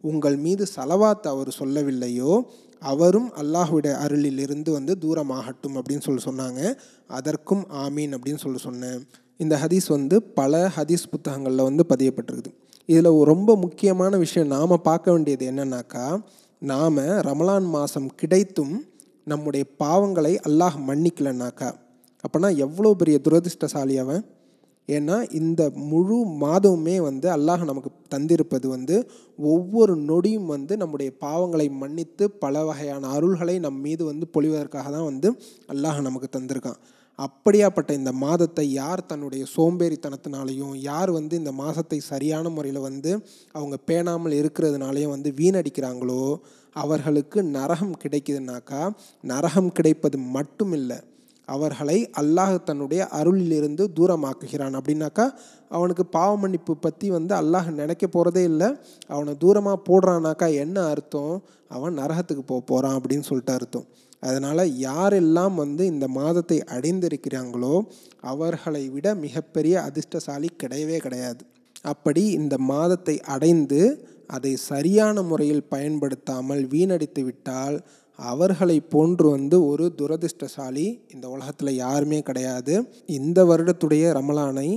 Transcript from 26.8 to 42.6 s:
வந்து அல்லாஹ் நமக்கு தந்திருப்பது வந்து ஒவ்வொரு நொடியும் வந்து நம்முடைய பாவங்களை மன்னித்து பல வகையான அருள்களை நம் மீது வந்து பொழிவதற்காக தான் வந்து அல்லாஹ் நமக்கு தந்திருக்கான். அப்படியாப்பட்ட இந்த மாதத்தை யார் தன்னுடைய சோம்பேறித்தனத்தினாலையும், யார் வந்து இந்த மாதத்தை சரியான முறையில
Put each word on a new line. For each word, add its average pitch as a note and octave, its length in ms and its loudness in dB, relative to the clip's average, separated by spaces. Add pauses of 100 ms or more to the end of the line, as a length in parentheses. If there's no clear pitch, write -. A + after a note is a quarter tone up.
வந்து C#3 280 -2
அல்லாஹ் E3+ 340 2
நமக்கு C#3 280 -6 (180)
தந்திருப்பது D3 580 0
வந்து C3 420 -2 (280)
ஒவ்வொரு F3+ 580 4
நொடியும் F3+ 500 0
வந்து D3+ 320 -4
நம்முடைய D3+ 340 -4 (100)
பாவங்களை D#3 480 0
மன்னித்து D#3+ 640 -4
பல D3+ 340 -4
வகையான C#3+ 420 -6
அருள்களை E3+ 520 0
நம் C#3 220 -6
மீது D#3+ 240 -4
வந்து D#3 280 -6
பொழிவதற்காக D3 580 -2
தான் D#3 120 -6
வந்து D3+ 320 0 (320)
அல்லாஹ் C#3+ 340 -2
நமக்கு C3 380 -6
தந்திருக்கான். B2+ 400 -8 (400)
அப்படியாப்பட்ட G3 720 2
இந்த C3+ 200 -2
மாதத்தை D#3+ 500 0
யார் D3 440 -4
தன்னுடைய C#3 400 -8 (120)
சோம்பேறித்தனத்தினாலையும், C#3 1160 -2
யார் D3 360 -4
வந்து D#3+ 260 -4
இந்த D3+ 140 -6
மாதத்தை D3+ 460 -6
சரியான D3+ 520 -4
முறையில C#3 320 -6